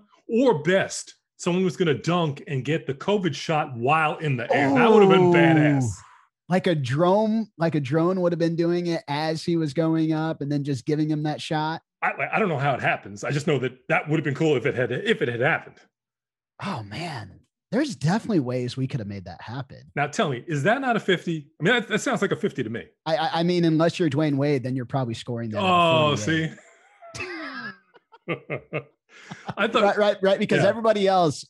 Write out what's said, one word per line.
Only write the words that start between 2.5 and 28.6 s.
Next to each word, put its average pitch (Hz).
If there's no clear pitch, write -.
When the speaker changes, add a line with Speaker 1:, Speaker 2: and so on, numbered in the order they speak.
Speaker 1:
get 156
the 135
covid 185
shot 151
while 151
in 147
the 117
air. 277
That 233
would 214
have 190
been 185
Speaker 2:
Oh. 175
Speaker 1:
badass. 151
Speaker 2:
Like 185
a 175
drone, 180
like 165
a 147
drone 160
would 175
have 165
been 165
doing 170
it 165
as 156
he 170
was 156
going 160
up 156
and 143
then 147
just 139
giving 151
him 151
that 147
shot. 156
Speaker 1:
I, 190
I -
don't 208
know 147
how 135
it -
happens. 107
I 123
just 139
know 147
that 123
that 160
would 156
have 143
been 147
cool 156
if 120
it 117
had, 120
if 202
it 131
had 117
happened. 147
Speaker 2:
Oh, 165
man. 110
There's 254
definitely 185
ways 123
we 131
could 143
have 101
made 98
that 90
happen. 127
Speaker 1:
Now, 143
tell 220
me, 214
is 147
that 240
not 247
a -
fifty? 165
I -
mean, 196
that, 233
that 202
sounds 240
like 190
a 147
fifty 139
to 107
me. 104
Speaker 2:
I, 160
I, 156
I -
mean, 175
unless 165
you're 160
Dwayne 143
Wade, 139
then 127
you're 123
probably 123
scoring 117
that 107
at 196
Speaker 1:
Oh, 165
Speaker 2:
forty-eight. 160
Speaker 1:
see? -
<laughs> 151